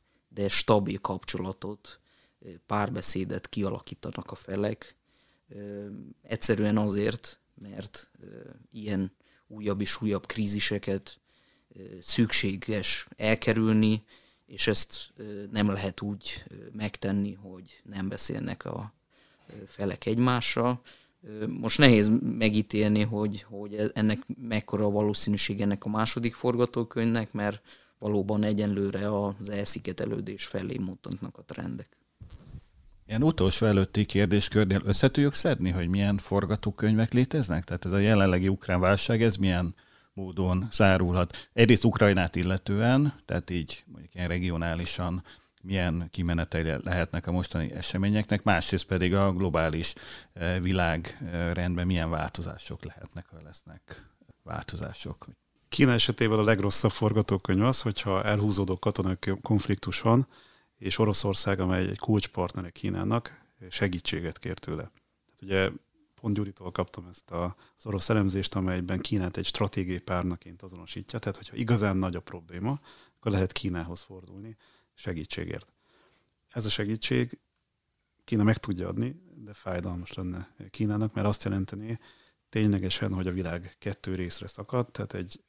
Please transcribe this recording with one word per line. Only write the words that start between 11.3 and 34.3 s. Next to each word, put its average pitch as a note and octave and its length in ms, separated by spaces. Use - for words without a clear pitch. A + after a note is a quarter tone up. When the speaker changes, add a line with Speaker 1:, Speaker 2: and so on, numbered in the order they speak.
Speaker 1:
ö, F#2+ 140
szükséges G#2 1040
elkerülni, A2 880
és - 200
ezt, - 500
ö, G#2 340
nem G#2 180
lehet G2 320
úgy, - 480
ö, - 60
megtenni, G2+ 600
hogy F#2+ 520
nem G2 240
beszélnek - 560
a, G#2+ 300
ö, - 40
felek G2 400
egymással. A#2+ 720
Ö, G#2+ 240
most A2+ 320
nehéz A2 320
megítélni, G#2+ 800
hogy, G#2 400
hogy G#2 320
e-, G#2+ 200
ennek G#2+ 320
mekkora G#2+ 360
a G#2 60
valószínűség G#2 720
ennek G2+ 240
a - 40
második A2 460
forgatókönyvnek, A#2 960
mert G#2 280
valóban G#2 440
egyenlőre G2+ 840
az G2 240
elszigetelődés G2+ 960
felé F#2 340
mutatnak F#2+ 600
a - 40
trendek. - 540
Speaker 2:
Ilyen A2 160
utolsó A2 440
előtti G2+ 380
kérdéskörnél G2 800